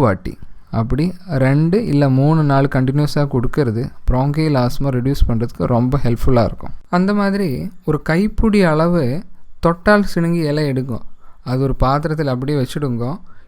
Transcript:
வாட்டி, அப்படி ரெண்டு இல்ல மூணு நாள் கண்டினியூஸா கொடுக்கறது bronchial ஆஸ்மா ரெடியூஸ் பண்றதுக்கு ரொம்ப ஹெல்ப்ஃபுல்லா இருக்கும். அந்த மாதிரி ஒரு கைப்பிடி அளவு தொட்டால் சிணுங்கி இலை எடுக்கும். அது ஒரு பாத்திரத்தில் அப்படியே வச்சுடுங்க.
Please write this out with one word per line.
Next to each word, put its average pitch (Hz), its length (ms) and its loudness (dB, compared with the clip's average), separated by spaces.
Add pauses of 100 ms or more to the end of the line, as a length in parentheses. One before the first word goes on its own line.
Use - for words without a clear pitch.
வாட்டி, 98 300 0 (460)
அப்படி 123 260 0 (400)
ரெண்டு 160 340 4 (140)
இல்ல 143 160 4
மூணு 147 340 4
நாள் 139 320 4
கண்டினியூஸா 143 480 0 (120)
கொடுக்கறது 117 500 0 (240)
bronchial 143 540 2
ஆஸ்மா 139 340 0
ரெடியூஸ் 139 320 2
பண்றதுக்கு 120 440 -2
ரொம்ப 127 300 2
ஹெல்ப்ஃபுல்லா 120 460 4
இருக்கும். - 260 -8 (220)
அந்த 190 240 2
மாதிரி 196 280 -2 (360)
ஒரு 151 140 0 (120)
கைப்பிடி 208 500 2 (120)
அளவு 165 300 2 (600)
தொட்டால் 196 480 2
சிணுங்கி 170 380 0
இலை 151 220 0
எடுக்கும். 127 320 -4 (380)
அது 127 240 -2
ஒரு 131 180 -2
பாத்திரத்தில் 147 500 -2
அப்படியே 139 260 -2
வச்சுடுங்க. 123 440 -4 (420)